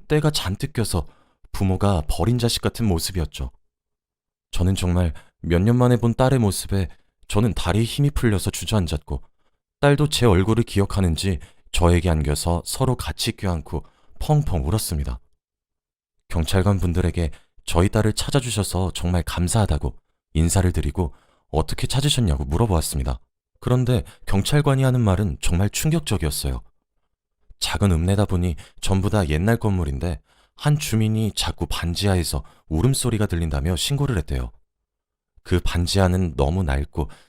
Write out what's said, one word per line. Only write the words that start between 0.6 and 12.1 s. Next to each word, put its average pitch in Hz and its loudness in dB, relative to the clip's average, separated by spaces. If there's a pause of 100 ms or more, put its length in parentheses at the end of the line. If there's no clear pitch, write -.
껴서 98 -2 (440)
부모가 95 0
버린 113 0
자식 117 -2
같은 - -2
모습이었죠. 82 -4 (1000)
저는 95 2
정말 90 0 (280)
몇 85 2
년 117 4
만에 123 4
본 117 0
딸의 131 2
모습에 98 -2 (400)
저는 104 2
다리에 104 0
힘이 143 0
풀려서 104 0
주저앉았고 80 -2 (580)
딸도 143 4
제 - 2
얼굴을 107 4
기억하는지 95 0 (320)
저에게 87 4
안겨서 78 0